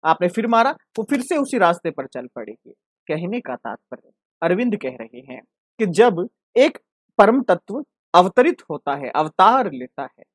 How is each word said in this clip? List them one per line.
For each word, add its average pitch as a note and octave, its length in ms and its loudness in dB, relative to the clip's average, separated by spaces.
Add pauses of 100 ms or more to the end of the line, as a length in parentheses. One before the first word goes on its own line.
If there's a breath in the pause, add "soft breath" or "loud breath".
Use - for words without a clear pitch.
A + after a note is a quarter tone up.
आपने E3 240 0
फिर A3 180 -4
मारा, A#3 240 2
वो - 400 -10
फिर C#4+ 100 0
से D#4+ 160 -4
उसी C#4 220 -2
रास्ते F3 320 2
पर C3+ 160 -12
चल B2 200 -12
पड़ेगी। A2+ 440 -16 (380)
कहने F3 320 -4
का B2+ 160 -10
तात्पर्य - 540 -14 (320)
अरविंद F#3 340 0
कह B2+ 240 -8
रहे A2+ 200 -16 (120)
हैं B2 80 -16 (380)
कि A3 80 0
जब F#3 420 2 (280)
एक C4+ 220 2 (400)
परम A3 240 4
तत्व G3+ 420 -4 (300)
अवतरित G3 420 4 (140)
होता C#3+ 240 -6
है, C#3 160 -10
अवतार F#3+ 640 2
लेता B2+ 300 -12
है - 220 -16 (100)